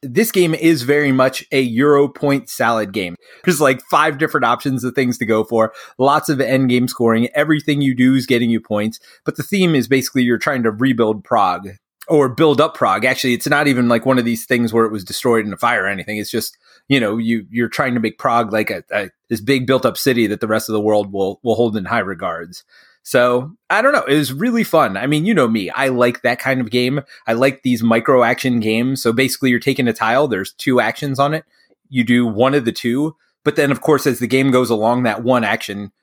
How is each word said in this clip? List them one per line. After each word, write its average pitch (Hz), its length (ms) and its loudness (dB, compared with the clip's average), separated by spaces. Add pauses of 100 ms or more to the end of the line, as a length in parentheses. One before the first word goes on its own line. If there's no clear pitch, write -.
This 143 280 0
game 175 240 2
is 160 280 2
very 143 280 2
much 131 400 2
a 139 120 2
Euro 143 440 2
point 139 440 -2
salad 113 420 -2
game. 90 240 -6 (280)
There's, 156 180 2
like, 135 180 2 (100)
five 151 280 2
different 147 260 -2
options 120 400 -2
of 123 100 -6
things 123 240 -2
to 117 80 -4
go 110 160 2
for, 110 300 0 (260)
lots 139 300 2
of 143 100 -2
end 131 300 0
game 123 180 2
scoring. 117 480 0
Everything 147 460 0
you 135 140 2
do 127 200 4
is 131 120 0
getting 120 240 2
you 113 100 0
points, 107 400 -4 (240)
but - 120 -6
the 156 60 -10
theme 185 320 0
is 123 140 0
basically 131 340 0
you're 120 140 2
trying 131 280 -4
to 113 60 2
rebuild 110 540 0
Prague 98 460 -2 (380)
or 147 200 2
build 143 320 2
up 151 140 2
Prague. 107 320 0
Actually, 127 260 0
it's 117 160 -2
not 147 200 2
even, 123 200 2
like, 117 160 2
one 131 140 2
of 120 80 0
these 117 180 -4
things 120 260 0
where 113 140 2
it 107 80 -2
was 104 100 -8
destroyed 113 440 -2
in 104 80 -8
a - 20 -16
fire 117 280 -2
or 98 40 -2
anything. 101 300 -8
It's 104 120 -8
just, - 280 -6 (300)
you 139 120 2
know, 107 160 -2
you, 113 340 -2
you're 117 180 -2
trying 131 260 -4
to 120 60 0
make 110 180 -4
Prague, 117 340 0
like, 107 180 0
a, 92 220 -8
a, 101 160 -4 (220)
this 117 100 -4
big 127 260 0
built 131 200 2
up 107 100 0
city 120 300 2
that 98 160 -4
the 113 40 -4
rest 110 220 -2
of 110 60 -4
the 107 60 0
world 104 300 2
will, 98 320 -4
will 117 120 0
hold 113 200 0
in 98 120 -6
high 113 140 -2
regards. 87 640 -8 (380)
So, 123 500 0 (180)
I 202 120 0
don't 277 100 2
know. 294 100 0
It 139 140 2
was 135 160 -2
really 226 320 -2
fun. 123 320 2
I 110 100 -4
mean, 151 180 0
you 220 80 0
know 151 140 4
me. 107 240 -2
I 135 200 -2
like 123 320 0
that 123 180 -2
kind 131 200 -2
of 113 100 -6
game. 127 320 0 (260)
I 117 60 0
like 135 280 0
these 123 180 0
micro 117 440 4
action 123 340 0
games. 117 420 -2
So 117 120 0
basically, 131 380 0
you're 120 100 0
taking 131 260 0
a 113 60 0
tile. 120 340 0
There's 98 280 -4
two 123 260 0
actions 127 400 -4
on 143 120 0
it. 156 120 -6 (440)
You 127 140 -2
do 120 240 2
one 113 260 2
of 143 120 0
the 110 80 -2
two. 139 420 -4 (300)
But 147 100 0
then, 147 160 2
of 131 100 -2
course, 147 280 2
as 120 100 -2
the 123 80 -4
game 135 240 2
goes 123 200 2
along, 120 340 0
that 107 180 -2
one 120 220 2
action 101 480 -6 (100)